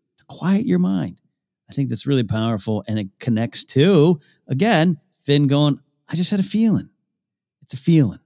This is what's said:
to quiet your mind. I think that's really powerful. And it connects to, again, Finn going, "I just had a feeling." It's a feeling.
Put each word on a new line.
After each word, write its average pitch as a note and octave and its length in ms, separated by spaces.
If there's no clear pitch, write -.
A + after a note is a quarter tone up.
to - 80
quiet F#3+ 400
your F3+ 140
mind. F3+ 400
I - 40
think C#3 180
that's A2 180
really C3 160
powerful. A2 640
And G#2+ 100
it G#2 80
connects A#2 460
to, D#3+ 520
again, F3+ 500
Finn C#3+ 240
going, C#3+ 320
"I - 80
just F3+ 160
had G3+ 80
a - 20
feeling." G#3 460
It's - 120
a - 20
feeling. D3 500